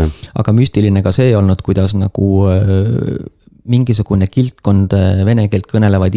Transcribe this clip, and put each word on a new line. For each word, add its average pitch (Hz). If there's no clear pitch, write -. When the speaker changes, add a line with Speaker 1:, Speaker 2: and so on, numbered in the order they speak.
Speaker 1:
jah. -
Speaker 2:
aga 104
müstiline 104
ka 95
see 127
olnud, 98
kuidas 95
nagu, 98
äh, 98
mingisugune 110
kildkond, 101
äh, 95
vene 110
keelt 98
kõnelevaid 98